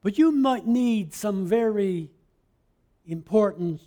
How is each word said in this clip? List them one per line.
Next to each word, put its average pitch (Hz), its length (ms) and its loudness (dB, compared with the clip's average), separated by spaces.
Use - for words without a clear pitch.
But 202 160 -2
you 311 140 6
might 262 340 0
need 226 480 0
some 196 320 -4
very 202 680 0
important 170 800 -2